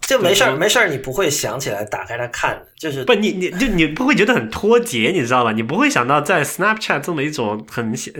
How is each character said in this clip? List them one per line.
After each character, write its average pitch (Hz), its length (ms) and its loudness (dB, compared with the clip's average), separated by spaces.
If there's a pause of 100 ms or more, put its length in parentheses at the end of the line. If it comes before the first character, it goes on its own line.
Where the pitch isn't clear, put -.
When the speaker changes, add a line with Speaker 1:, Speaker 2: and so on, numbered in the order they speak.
Speaker 1:
就 262 180 2
没 190 140 2
事 202 100 4
儿， 240 40 4
Speaker 2:
就 208 40 2
是 - 0 -
说 - 80 -2
Speaker 1:
没 196 100 2
事 247 100 2
儿， 214 80 4
你 143 100 -2
不 127 160 -8
会 185 160 0
想 127 300 -4
起 131 100 -6
来 104 160 -4
打 104 200 -8
开 117 120 -10
来 120 120 -6
看， 120 320 -4 (160)
就 156 140 -6
是 135 120 -6
Speaker 2:
不， - 100 4
你， 202 180 2
你， 180 200 -2
就 180 160 0
你 175 180 4
不 156 200 -2
会 285 100 4
觉 175 100 4
得 254 80 4
很 113 160 -2
脱 226 300 2
节， 127 340 0
你 175 80 0
知 113 80 -2
道 127 140 4
吧？ 113 80 2
你 110 100 0
不 131 160 -4
会 285 120 2
想 123 180 0
到 147 120 4
在 147 240 2
Snapchat 190 580 -2
这 175 120 -4
么 139 100 -2
一 151 60 -2
种 110 400 -4
很 113 260 -4
小-， - 240 -10